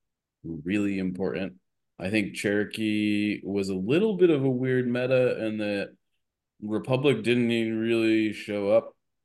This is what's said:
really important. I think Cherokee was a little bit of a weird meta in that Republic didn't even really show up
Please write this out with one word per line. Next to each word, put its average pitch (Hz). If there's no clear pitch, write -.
really 95
important. 92
I 92
think 104
Cherokee 104
was 95
a 95
little 160
bit 180
of 143
a 135
weird 127
meta 123
in 107
that 104
Republic 113
didn't 117
even 113
really 110
show 101
up 113